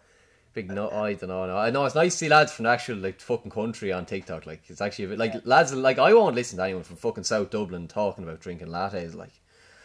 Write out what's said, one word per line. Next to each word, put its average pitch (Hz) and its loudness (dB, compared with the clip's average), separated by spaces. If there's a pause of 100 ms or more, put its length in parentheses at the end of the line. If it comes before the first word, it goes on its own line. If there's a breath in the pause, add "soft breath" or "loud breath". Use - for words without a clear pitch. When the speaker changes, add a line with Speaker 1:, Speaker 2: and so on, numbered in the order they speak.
(520 soft breath)
Speaker 1:
Big 90 -10
no, 101 -6
I 104 -2
don't 92 -8
know. 92 -4
No. 92 -4
I 110 0
know 139 0
it's 131 -4
nice 170 2
to - -4
see 160 -2
lads 151 6
from 117 -6
the 113 4
actual, 120 0
like, 95 -6
fucking 113 -4
country 107 -4
on 90 -4
TikTok. 92 -8
Like, 80 -16
it's 82 -10
actually 101 -6
a - -8
bit, 98 -6
like, 110 0
Speaker 2:
Yeah. 113 -8
Speaker 1:
lads, 131 6
like, 131 2
I 156 8
won't 202 8
listen 120 -2
to 92 0
anyone 92 -4
from 85 -18
fucking 110 -4
South 104 0
Dublin 90 -6
talking 98 -4
about 80 -12
drinking 85 -12
lattes, 87 -6
like, 87 -16 (520 soft breath)